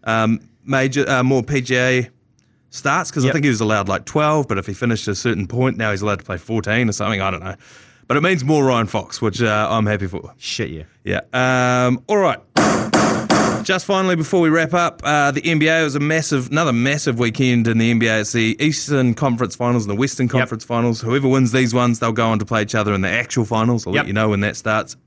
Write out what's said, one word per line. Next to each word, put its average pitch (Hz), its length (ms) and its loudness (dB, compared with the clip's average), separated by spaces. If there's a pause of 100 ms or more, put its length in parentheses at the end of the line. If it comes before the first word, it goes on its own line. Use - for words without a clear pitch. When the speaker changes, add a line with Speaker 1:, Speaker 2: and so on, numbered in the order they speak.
Speaker 1:
um, 113 380 0 (240)
major, 135 440 0
uh, 127 140 2
more 131 200 2
P 135 180 -2
G 123 160 -2
A 127 320 2 (640)
starts, 156 380 -2
'cause 139 140 -2
I 131 40 2
Speaker 2:
Yep. 135 80 0
Speaker 1:
think 147 100 0
he 143 60 4
was 110 100 0
allowed, 104 260 0
like, 95 160 -2
twelve, 151 460 0
but 98 80 -2
if 95 100 -6
he 101 60 -10
finished 117 340 -2
a 101 80 -2
certain 104 320 -2
point, 127 300 0
now 110 140 -2
he's 95 100 -4
allowed 101 180 -2
to - 60 -18
play 95 120 -6
fourteen 110 520 -2
or - 20 0
something. 101 300 -2
I 95 100 -2
don't 87 100 -8
know. 95 140 -10 (540)
But 127 60 2
it 147 80 2
means 170 220 2
more 151 180 4
Ryan 120 240 2
Fox, - 340 -6
which, 110 200 -2
uh, 107 280 2
I'm 110 160 2
happy 101 220 -2
for. - 300 -10
Speaker 2:
Shit, - 320 -6
yeah. 78 140 -12 (500)
Speaker 1:
Yeah. 127 540 2
Um, 127 200 0
all 214 80 0
right. 180 240 2 (1200)
Just 185 220 -2
finally, 190 300 2
before 160 240 0
we 165 80 4
wrap 160 260 2
up, 175 300 0
uh, 147 280 2
the 143 140 -4
N 165 140 0
B 151 80 2
A 160 160 2
was 139 120 -2
a 147 40 0
massive, 147 500 0
another 151 220 0
massive 123 480 0
weekend 120 480 2
in 113 120 2
the 113 120 4
N 113 80 2
B 113 80 2
A. 110 140 2
It's 107 100 -6
the 113 300 0
Eastern 143 520 0
Conference 120 440 -2
Finals 120 280 0
and 101 60 -4
the 101 80 -2
Western 131 280 0
Speaker 2:
Yep. - 40 -2
Speaker 1:
Conference 113 320 -4
Finals. 117 380 -2
Whoever 131 260 0
wins 127 240 4
these 123 220 2
ones, 120 260 2
they'll 113 140 -2
go 113 140 2
on 110 120 2
to 104 60 -2
play 110 160 -2
each 104 140 -4
other 104 180 0
in 95 80 0
the 92 80 -2
actual 117 340 -2
finals. 113 420 0
I'll 92 80 -4
Speaker 2:
Yep. 143 100 0
Speaker 1:
let - 40 -6
you 98 60 -6
know 110 160 2
when 101 100 2
that 104 160 -2
starts. 110 400 -4 (120)